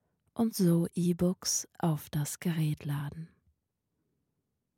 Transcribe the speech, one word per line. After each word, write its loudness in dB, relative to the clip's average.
und 0
so 4
E-Books 0
auf 0
das -4
Gerät -2
laden. -6